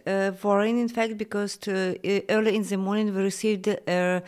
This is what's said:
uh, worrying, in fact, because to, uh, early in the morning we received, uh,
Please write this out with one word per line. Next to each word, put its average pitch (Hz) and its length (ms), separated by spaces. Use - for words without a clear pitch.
uh, 196 280
worrying, 208 380
in 233 80
fact, 226 280
because 208 420
to, 202 140
uh, 196 340
early 214 280
in 214 80
the 190 120
morning 202 380
we 190 80
received, 196 460
uh, 180 600